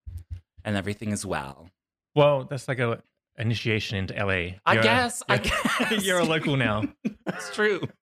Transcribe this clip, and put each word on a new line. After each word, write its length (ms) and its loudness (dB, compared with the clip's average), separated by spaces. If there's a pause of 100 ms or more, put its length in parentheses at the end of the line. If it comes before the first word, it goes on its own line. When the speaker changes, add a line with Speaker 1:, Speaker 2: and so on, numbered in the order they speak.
(640)
Speaker 1:
and 120 -2
everything 360 -4
is 140 -4
well. 440 -6 (460)
Speaker 2:
Well, 300 6
that's 220 -10
like 120 -4
a 220 0 (380)
initiation 600 0
into 180 -4
L 140 0
A. 340 -2
Speaker 1:
I 80 4
Speaker 2:
You're 80 4
a, 20 4
Speaker 1:
guess, 460 2
I 60 6
Speaker 2:
you're, 80 0
<laughs> 360 0 (100)
Speaker 1:
guess. 160 0
Speaker 2:
you're 140 2
a 60 4
local 320 2
now. 260 2 (220)
Speaker 1:
<laughs> 80 -2 (160)
It's 240 -8
true. 280 2 (200)